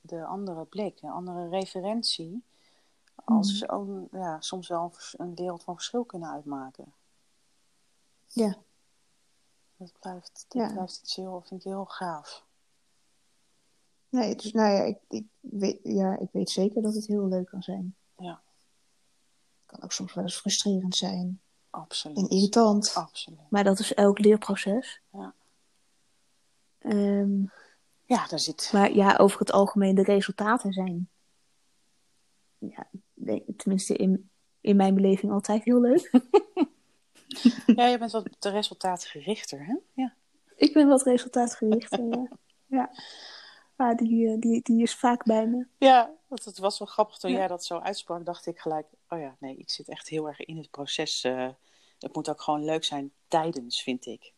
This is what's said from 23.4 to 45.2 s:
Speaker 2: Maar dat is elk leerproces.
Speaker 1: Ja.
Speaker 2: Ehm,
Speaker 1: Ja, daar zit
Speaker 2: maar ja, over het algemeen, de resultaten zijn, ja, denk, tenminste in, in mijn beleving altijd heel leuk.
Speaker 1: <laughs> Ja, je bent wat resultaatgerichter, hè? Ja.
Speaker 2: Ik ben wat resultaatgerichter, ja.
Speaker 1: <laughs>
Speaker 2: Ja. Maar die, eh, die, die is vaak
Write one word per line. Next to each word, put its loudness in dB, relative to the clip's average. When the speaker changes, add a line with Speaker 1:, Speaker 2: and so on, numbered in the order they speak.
Speaker 2:
Maar 2
dat 4
is -4
elk 6
leerproces. 2
Speaker 1:
Ja. -16
Speaker 2:
Ehm, 0
Speaker 1:
Ja, 0
daar -6
zit -6
Speaker 2:
maar 6
ja, 6
over 6
het -2
algemeen, 4
de 6
resultaten 0
zijn, 0
ja, -14
denk, -6
tenminste -2
in, 0
in 4
mijn 6
beleving 2
altijd -2
heel 4
leuk. 4
Speaker 1:
<laughs> 2
Ja, 6
je 4
bent -6
wat -4
resultaatgerichter, -4
hè? -2
Ja. -6
Speaker 2:
Ik 6
ben 8
wat 8
resultaatgerichter, 0
ja. -4
Speaker 1:
<laughs> -8
Speaker 2:
Ja. -2
Maar 2
die, 4
eh, -2
die, 2
die 4
is 2
vaak 0